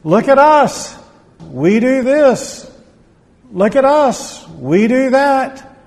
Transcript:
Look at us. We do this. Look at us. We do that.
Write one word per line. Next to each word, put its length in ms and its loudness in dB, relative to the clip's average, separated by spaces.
Look 240 0
at 100 4
us. 580 2
We 300 0
do 240 0
this. 640 -2
Look 240 -2
at 100 2
us. 640 -2
We 380 0
do 240 0
that. 760 -2